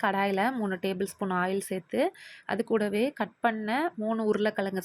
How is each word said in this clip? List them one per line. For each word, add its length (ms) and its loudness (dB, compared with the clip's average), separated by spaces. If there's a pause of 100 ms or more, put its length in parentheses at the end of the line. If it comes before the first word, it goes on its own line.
கடாயில 500 2
மூணு 220 -2
டேபிள் 300 -2
ஸ்பூன் 260 -4
ஆயில் 300 2
சேர்த்து, 520 -2 (320)
அது 200 -2
கூடவே 460 0
கட் 300 -6
பண்ண 560 0
மூணு 280 -2
உருளைக்கிழங்கு 600 0